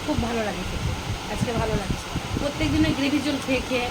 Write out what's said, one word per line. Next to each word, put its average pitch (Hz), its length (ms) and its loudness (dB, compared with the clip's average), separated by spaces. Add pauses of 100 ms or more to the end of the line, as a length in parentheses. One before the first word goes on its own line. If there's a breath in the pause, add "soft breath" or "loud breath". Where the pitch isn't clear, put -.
খুব 294 220 0
ভালো 226 220 0
লাগে 175 220 -4
খেতে, 175 220 -2 (420)
আজকে 226 180 0 (100)
ভালো 220 200 2
লাগছে। - 260 -4 (320)
প্রত্যেক 285 340 0
দিন 311 140 6
ওই 302 100 4
গ্রেভি 277 280 2
ঝোল 277 200 0
খেয়ে 254 220 2
খেয়ে 240 240 0